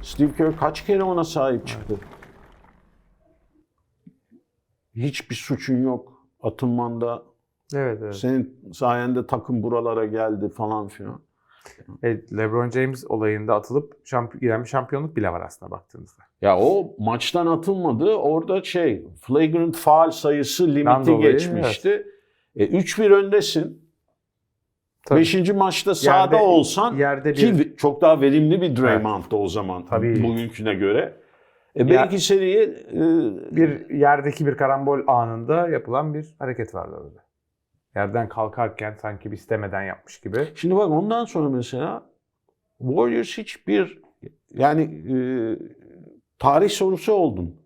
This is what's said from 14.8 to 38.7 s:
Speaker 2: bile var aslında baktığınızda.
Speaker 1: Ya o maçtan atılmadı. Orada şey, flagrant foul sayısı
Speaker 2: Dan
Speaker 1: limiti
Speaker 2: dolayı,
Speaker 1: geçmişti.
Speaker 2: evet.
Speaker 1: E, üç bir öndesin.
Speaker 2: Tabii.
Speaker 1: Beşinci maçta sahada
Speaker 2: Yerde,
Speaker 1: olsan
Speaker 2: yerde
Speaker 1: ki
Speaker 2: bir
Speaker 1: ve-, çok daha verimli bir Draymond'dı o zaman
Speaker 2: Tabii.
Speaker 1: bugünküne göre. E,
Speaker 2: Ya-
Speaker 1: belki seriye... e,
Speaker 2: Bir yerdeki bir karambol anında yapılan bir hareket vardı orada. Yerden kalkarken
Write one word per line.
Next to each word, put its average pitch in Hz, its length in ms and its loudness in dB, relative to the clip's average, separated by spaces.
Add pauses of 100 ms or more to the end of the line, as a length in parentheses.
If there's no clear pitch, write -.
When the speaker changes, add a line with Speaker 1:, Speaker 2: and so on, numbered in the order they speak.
Speaker 2:
bile 101 140 -2
var 85 120 -6
aslında 90 300 -18
baktığınızda. - 520 -20 (180)
Speaker 1:
Ya 95 180 4
o 175 400 2
maçtan 120 480 -2
atılmadı. 165 680 0
Orada 165 480 -2
şey, 151 420 -2 (160)
flagrant 160 540 0
foul 160 360 4
sayısı 147 560 0
Speaker 2:
Dan 147 80 2
Speaker 1:
limiti 135 360 4
Speaker 2:
dolayı, 147 200 6
Speaker 1:
geçmişti. 135 720 0 (500)
Speaker 2:
evet. - 160 2
Speaker 1:
E, 175 60 2
üç 190 220 -2
bir 208 120 8
öndesin. 196 760 2 (1160)
Speaker 2:
Tabii. 143 140 4
Speaker 1:
Beşinci 180 340 2
maçta 190 420 0
sahada 185 400 4
Speaker 2:
Yerde, 214 120 6
Speaker 1:
olsan 185 480 2
Speaker 2:
yerde 143 380 0
Speaker 1:
ki 208 200 4
Speaker 2:
bir 160 60 4
Speaker 1:
ve-, - 160 -2
çok 143 260 0
daha 160 200 8
verimli 151 400 4
bir 160 140 0
Draymond'dı 107 600 0
o 101 120 0
zaman 92 380 -6
Speaker 2:
Tabii. 113 380 0
Speaker 1:
bugünküne 113 500 -2
göre. 101 440 0 (580)
E, - 80 -8
Speaker 2:
Ya- 131 60 2
Speaker 1:
belki 180 300 4
seriye... 196 440 2
e, - 360 -6 (560)
Speaker 2:
Bir 156 340 0
yerdeki 143 580 2
bir 127 100 0
karambol 139 500 0
anında 120 640 0
yapılan 147 440 -4
bir 151 120 -8 (140)
hareket 120 360 -8
vardı 80 200 -10
orada. 76 280 -20 (720)
Yerden 101 340 -4
kalkarken 107 720 -6